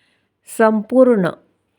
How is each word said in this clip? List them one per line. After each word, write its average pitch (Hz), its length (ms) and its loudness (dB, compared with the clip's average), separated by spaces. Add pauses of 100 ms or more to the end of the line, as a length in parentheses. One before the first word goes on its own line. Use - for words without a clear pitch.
(500)
संपूर्ण 220 800 0 (500)